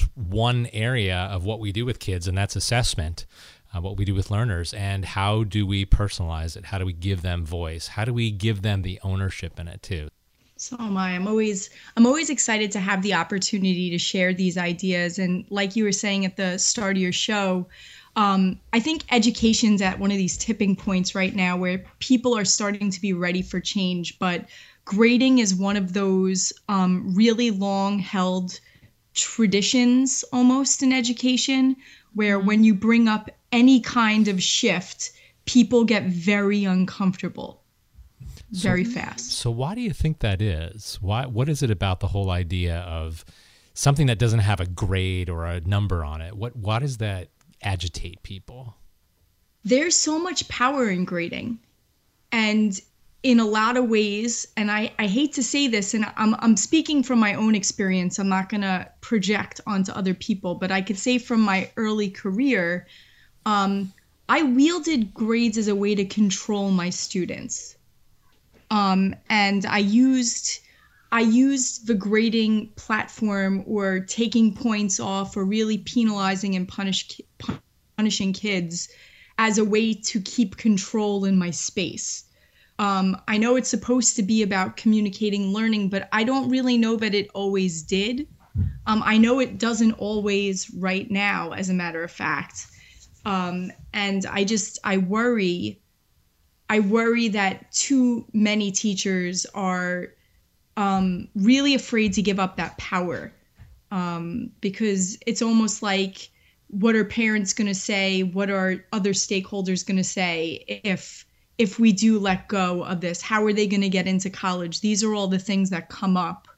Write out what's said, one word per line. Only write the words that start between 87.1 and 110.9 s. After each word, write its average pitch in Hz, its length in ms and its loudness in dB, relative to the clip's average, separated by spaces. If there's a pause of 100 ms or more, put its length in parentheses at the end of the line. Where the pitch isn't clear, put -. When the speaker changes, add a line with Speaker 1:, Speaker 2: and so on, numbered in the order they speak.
Speaker 2:
it 202 220 -2
always 190 480 -2
did. 220 440 -2 (600)
Um, 196 180 0
I 214 140 4
know 240 200 6
it 196 200 -2
doesn't 226 340 2
always 202 760 -2
right 190 380 -4
now, 190 420 -2
as 190 180 -6
a 185 40 0
matter 170 300 -4
of 170 80 -10
fact. - 540 -6 (580)
Um, 180 480 -4 (220)
and 196 320 -2
I - 180 -2
just, 214 400 -2
I 196 140 0
worry, 190 840 0 (880)
I 214 100 2
worry 226 500 2
that 196 420 -2
too 247 640 2
many 208 380 2
teachers 190 840 -2
are, 180 540 -4 (680)
um, 190 600 0
really 262 400 6
afraid 220 380 0
to 202 100 0
give 196 160 0
up 185 180 -2
that 165 220 -8
power, 180 520 -6 (600)
um, 175 680 -6
because 196 580 -2 (100)
it's 233 160 -2
almost 226 400 2
like, 196 460 -2 (380)
what 220 280 2
are 214 100 2
parents 214 480 0
gonna 202 220 -2
say? 190 480 0
What 190 260 -2
are 185 420 -2
other 202 220 0
stakeholders 190 720 -2
gonna 190 180 0
say 175 800 -4
if, - 420 -6 (340)